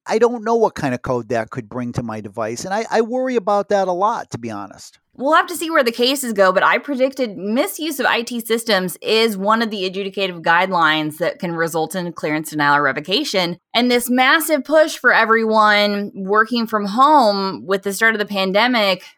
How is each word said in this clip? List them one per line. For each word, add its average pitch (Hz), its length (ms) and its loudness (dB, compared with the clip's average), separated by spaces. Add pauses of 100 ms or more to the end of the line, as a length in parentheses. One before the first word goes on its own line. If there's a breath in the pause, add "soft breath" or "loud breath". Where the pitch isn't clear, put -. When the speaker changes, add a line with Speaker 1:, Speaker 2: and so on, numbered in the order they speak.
Speaker 1:
I 202 100 0
don't 233 260 2
know 226 120 0
what 220 200 2
kind 131 200 -2
of 123 80 -8
code 120 260 -4
that 117 220 -2
could 113 180 -10
bring 120 240 -8
to 127 100 -4
my 110 200 -8
device. 110 420 -6
And 185 80 -6
I, 220 180 -4
I 220 120 2
worry 254 340 -2
about 202 320 0
that 196 200 2
a 180 40 -2
lot, 202 380 -2
to - 80 -8
be 117 120 -10
honest. - 480 -16 (200)
Speaker 2:
We'll 285 160 0
have 349 140 2
to 359 80 -10
see 320 140 -6
where 320 140 2
the 233 80 2
cases 247 400 -2
go, 190 180 4
but 180 120 2
I 165 160 4
predicted 262 580 -2
misuse 285 640 -4
of 220 60 0
I 226 160 2
T 233 180 -6
systems 220 600 -2
is 220 340 2
one 208 240 0
of 226 100 -2
the 190 200 -6
adjudicative 190 520 -6
guidelines 165 760 2
that 160 200 -2
can 175 140 -6
result 165 420 -4
in 175 200 -6
clearance 156 360 -6
denial 143 260 2
or 147 60 2
revocation. 175 760 -2 (160)
And 247 160 2
this 240 180 0
massive 294 560 2
push 311 320 2
for 240 160 4
everyone 214 1000 2
working 214 520 0
from 208 200 -2
home 202 800 2
with 190 160 0
the 202 100 -4
start 220 220 2
of 214 40 -4
the 208 60 -2
pandemic, 202 800 0 (140)